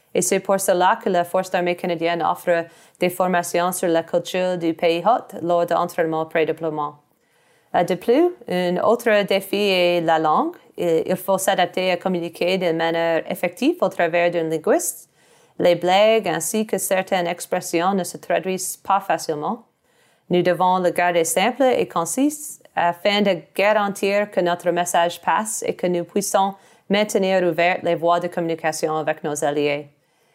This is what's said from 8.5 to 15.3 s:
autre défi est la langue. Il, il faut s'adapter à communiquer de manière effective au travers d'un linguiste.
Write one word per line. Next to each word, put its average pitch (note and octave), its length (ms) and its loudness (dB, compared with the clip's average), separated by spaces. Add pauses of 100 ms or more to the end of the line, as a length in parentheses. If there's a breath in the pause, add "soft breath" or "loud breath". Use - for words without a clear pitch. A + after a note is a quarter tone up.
autre G#3+ 460 2
défi G3 340 -2
est F3+ 440 2
la D#3+ 160 2
langue. F3 380 2 (220)
Il, E3 280 2
il F#3 120 -2
faut F#3+ 200 0
s'adapter F#3 540 0
à F3 60 0
communiquer F3 600 -2
de F3+ 140 0
manière E3 580 0
effective G#3+ 520 -2
au F#3 80 2
travers F3 420 2
d'un E3+ 120 -2
linguiste. D#3+ 640 -2 (500 soft breath)